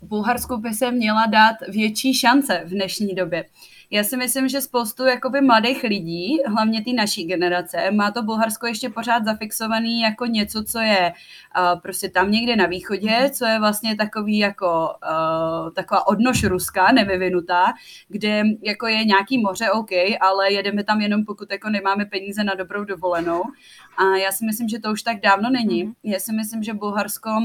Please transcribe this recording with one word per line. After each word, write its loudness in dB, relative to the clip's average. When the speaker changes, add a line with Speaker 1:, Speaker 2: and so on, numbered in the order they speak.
Speaker 1:
v -20
Bulharsku -2
by -6
se 0
měla 2
dát 6
větší 0
šance 2
v -12
dnešní -4
době. -2
Já 2
si -4
myslím, 0
že -2
spoustu -2
jakoby 2
mladých 4
lidí, -2
hlavně 0
té -4
naší -2
generace, -2
má 2
to -4
Bulharsko -2
ještě -4
pořád 0
zafixovaný -2
jako -2
něco, -2
co -6
je, 2
eh, -8
prostě -8
tam 2
někde 2
na 4
východě, -2
Speaker 2:
Mhm. 4
Speaker 1:
co -4
je 2
vlastně 0
takový -2
jako, 0
eh, -2
taková 0
odnož 2
ruská, 2
nevyvinutá, 2
kde 0
jako -4
je 0
nějaký 4
moře, 0
OK, 0
ale 4
jedeme -2
tam 0
jenom, 0
pokud -10
jako -8
nemáme 0
peníze -6
na -2
dobrou -6
dovolenou. -2
A 4
já 0
si -6
myslím, -4
že -6
to -4
už -4
tak -4
dávno 2
není. 0
Speaker 2:
Mhm. -6
Speaker 1:
Já -2
si -6
myslím, -4
že -6
Bulharsko -4